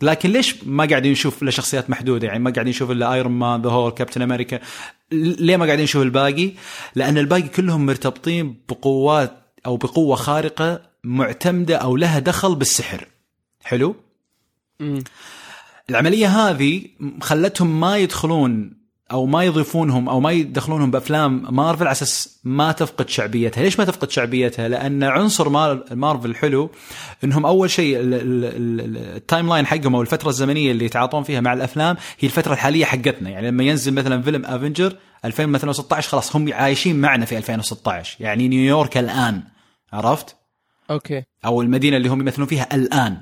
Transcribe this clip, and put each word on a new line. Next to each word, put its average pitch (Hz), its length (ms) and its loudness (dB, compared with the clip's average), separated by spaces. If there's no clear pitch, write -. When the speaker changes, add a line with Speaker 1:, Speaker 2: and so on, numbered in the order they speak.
Speaker 1:
لكن 160 280 2
ليش - 340 0
ما 147 220 0
قاعدين 139 260 4
نشوف 139 320 0
إلا 135 80 0
شخصيات 131 380 -2
محدودة؟ 120 380 0
يعني 104 120 -4
ما 123 120 0
قاعدين 120 180 -2
نشوف 123 220 -2
إلا 120 220 0
آيرون 127 180 0
مان، 120 300 0
ذا 120 80 0
هول، 120 220 2
كابتن 123 300 -6
أمريكا. 123 340 -2
ل-، 160 340 0
ليه 180 120 6
ما 170 80 2
قاعدين 151 180 2
نشوف 143 180 2
الباقي؟ 139 500 2
لأن 135 220 2
الباقي 156 240 4
كلهم 160 440 0
مرتبطين 139 720 -2
بقوات 135 640 2
أو 123 120 -2
بقوة 139 380 2
خارقة 156 680 -2
معتمدة 156 720 0
أو 127 220 0
لها 156 220 2
دخل 180 360 0
بالسحر. - 520 -2
حلو؟ 139 320 0
Speaker 2:
مم. 143 240 -4
Speaker 1:
العملية 170 380 2
هذه 185 540 2
خلتهم 160 580 2
ما 185 180 2
يدخلون 143 800 0
أو 131 140 0
ما 156 180 2
يضيفونهم 151 640 0
أو 127 100 0
ما 151 120 2
يدخلونهم 147 600 0
بأفلام 131 640 0
مارفل 160 280 2
على 143 80 2
أساس - 520 -4
ما 143 280 0
تفقد 151 380 -4
شعبيتها. 113 540 -2
ليش 190 160 2
ما 208 60 4
تفقد - 260 -4
شعبيتها؟ 120 560 0
لأن 139 360 0
عنصر 151 460 2
مار-، 143 440 0
مارفل 123 420 -2
حلو 147 360 0
إنهم 143 220 2
أول 185 240 4
شيء 143 300 2
ال-، 127 140 0
ال-، 123 320 0
ال-، 117 360 -4
ال-، 113 340 -8
التايم 165 340 0
لاين 156 160 4
حقهم 139 300 2
أو 120 60 2
الفترة 156 280 -2
الزمنية 139 420 0
اللي 117 140 0
يتعاطون 123 380 -2
فيها 131 180 -2
مع 123 120 2
الأفلام 156 440 -2
هي 139 80 2
الفترة 156 260 0
الحالية 143 320 2
حقتنا. 127 440 -2
يعني 98 180 -6
لما 123 160 0
ينزل 139 300 0
مثلًا 131 280 0
فيلم 139 240 -2
أفنجر 151 500 -2
ألفين 151 240 -2
مثلًا 143 200 0
وستة 143 260 -4
عشر، 156 140 -4
خلاص 139 260 -2
هم 151 180 0
عايشين 139 480 2
معنا 131 240 2
في 117 120 -6
ألفين 113 220 -4
وستة - 320 -4
عشر. 87 280 -8
يعني 113 280 0
نيويورك 135 500 2
الآن، 120 460 -2
عرفت؟ 113 420 -2
Speaker 2:
أوكي. 143 340 -6
Speaker 1:
أو 120 160 0
المدينة 131 360 2
اللي 123 120 0
هم 135 120 0
يمثلون 135 260 -2
فيها 135 280 -2
الآن، 123 460 0